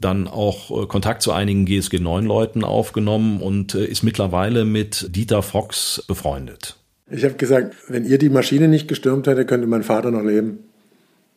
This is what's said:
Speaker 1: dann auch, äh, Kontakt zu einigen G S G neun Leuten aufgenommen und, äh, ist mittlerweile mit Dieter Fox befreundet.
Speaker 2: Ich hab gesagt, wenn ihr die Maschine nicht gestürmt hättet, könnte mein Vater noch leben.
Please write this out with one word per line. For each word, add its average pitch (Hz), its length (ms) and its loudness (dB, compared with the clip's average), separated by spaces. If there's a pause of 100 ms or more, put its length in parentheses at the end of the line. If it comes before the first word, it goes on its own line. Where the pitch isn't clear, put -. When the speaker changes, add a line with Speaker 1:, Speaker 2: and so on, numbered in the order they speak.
Speaker 1:
dann 95 260 0
auch, 107 560 -4
äh, 101 40 -6
Kontakt 104 360 -2
zu - 80 0
einigen 98 340 2
G 98 140 2
S 90 120 -4
G 87 100 0
neun 87 260 -2
Leuten 110 380 0
aufgenommen 107 760 0
und, 98 360 -2
äh, 101 80 0
ist - 180 -6
mittlerweile 107 640 0
mit 107 500 -2
Dieter 104 280 0
Fox - 640 -4
befreundet. - 680 -8 (320)
Speaker 2:
Ich 117 160 -4
hab 135 140 0
gesagt, 127 380 2 (100)
wenn 120 180 -4
ihr 135 140 4
die 147 120 6
Maschine 135 360 4
nicht 156 220 4
gestürmt 135 400 0
hättet, 131 180 4
könnte 123 220 0
mein 113 160 0
Vater 113 260 0
noch 110 140 0
leben. 107 340 0 (800)